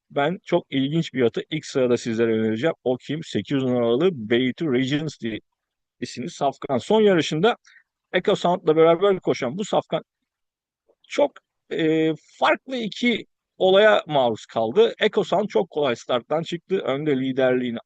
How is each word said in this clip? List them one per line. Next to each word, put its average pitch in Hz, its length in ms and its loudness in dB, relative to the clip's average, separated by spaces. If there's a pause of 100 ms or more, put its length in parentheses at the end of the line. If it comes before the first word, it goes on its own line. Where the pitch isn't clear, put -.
(100)
ben 147 340 -2
çok 170 260 -2
ilginç 143 440 -2
bir 131 80 0
atı 113 280 0
ilk 156 160 -8
sırada 123 300 0
sizlere 113 360 0
önereceğim. 110 420 0 (100)
O 127 120 0
kim? 143 260 -10
Sekiz 131 400 -4
numaralı 123 500 0
Beitu 123 600 -2
Regency 131 640 -4 (640)
isimli 123 300 -10
safkan. 139 480 -4
Son 208 220 2
yarışında 190 560 2 (560)
Echo 185 240 2
Sound'la 175 400 0
beraber 170 440 4
koşan 139 380 -4
bu 214 60 -6
safkan - 380 -4 (1080)
çok, 285 240 0 (380)
e, 160 420 0 (260)
farklı - 380 0
iki 233 500 -2 (320)
olaya 196 480 6
maruz 123 400 0
kaldı. 131 540 0
Echo 208 240 0
Sound 202 240 -2
çok 208 220 -2
kolay 139 260 -2
starttan 131 460 -4
çıktı. 175 360 -6
Önde 143 380 -2
liderliğini 127 680 0